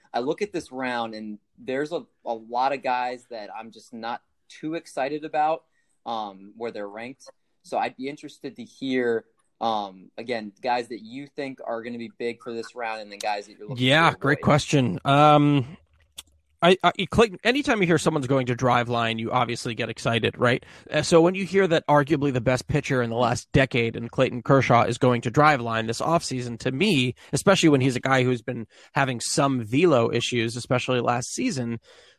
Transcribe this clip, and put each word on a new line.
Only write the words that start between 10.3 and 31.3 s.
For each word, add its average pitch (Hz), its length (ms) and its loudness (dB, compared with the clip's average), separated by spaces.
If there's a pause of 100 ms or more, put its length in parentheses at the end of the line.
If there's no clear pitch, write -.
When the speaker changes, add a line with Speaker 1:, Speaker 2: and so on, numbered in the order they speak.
Speaker 1:
guys 123 280 -4
that 117 160 -12
you 131 240 -16
think 135 360 -12
are 113 180 -8
gonna 120 160 -10
be 113 200 -12
big 117 240 -6
for 123 100 -12
this 113 220 -10
round 110 280 -8
and 104 100 -18
then 101 80 -16
guys 104 260 -6
that 104 120 -20
you're 104 100 -16
looking 127 180 -4
Speaker 2:
Yeah, 151 240 4
Speaker 1:
to - 60 -2
Speaker 2:
great 139 220 0
Speaker 1:
avoid. - 60 -10
Speaker 2:
question. 147 600 2
Um, 147 720 4 (840)
I, 185 200 6
I, 170 140 4
you 196 100 -4
click, 208 360 2
anytime 254 380 0
you 185 60 2
hear 165 100 4
someone's 156 300 0
going 131 220 2
to 123 60 0
Driveline, 120 640 0
you 113 140 -4
obviously 120 420 -2
get 113 140 -4
excited, 113 480 -2
right? 120 260 2 (280)
Uh, 151 100 0
so 160 220 6
when 180 120 4
you 190 120 -6
hear 190 200 2
that 160 200 0
arguably 143 480 2
the 123 80 -2
best 127 260 0
pitcher 139 320 -2
in 120 80 -2
the 113 80 -6
last 120 360 0
decade 120 440 2
in 117 140 -8
Clayton 123 320 0
Kershaw 131 400 6
is 117 160 -2
going 123 240 2
to 123 80 -4
Driveline 117 560 2
this 113 160 -4
offseason, 127 560 -2
to - 120 -4
me, 131 440 2 (180)
especially 175 380 4
when 139 100 6
he's 131 160 2
a 120 40 -6
guy 131 240 2
who's 123 180 0
been 120 240 -8 (260)
having 131 280 0
some 135 440 0
velo 120 480 4
issues, 117 420 -2
especially 123 460 -2
last 120 320 -2